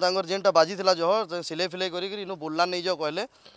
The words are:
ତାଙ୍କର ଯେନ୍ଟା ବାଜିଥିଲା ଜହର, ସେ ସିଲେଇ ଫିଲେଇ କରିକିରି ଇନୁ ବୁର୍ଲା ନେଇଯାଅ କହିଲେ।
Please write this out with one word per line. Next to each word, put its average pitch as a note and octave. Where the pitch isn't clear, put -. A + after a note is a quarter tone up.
ତାଙ୍କର F#3
ଯେନ୍ଟା F#3+
ବାଜିଥିଲା F#3
ଜହର, F3+
ସେ F3
ସିଲେଇ E3+
ଫିଲେଇ F3+
କରିକିରି G3
ଇନୁ F#3+
ବୁର୍ଲା D#3
ନେଇଯାଅ F3+
କହିଲେ। D#3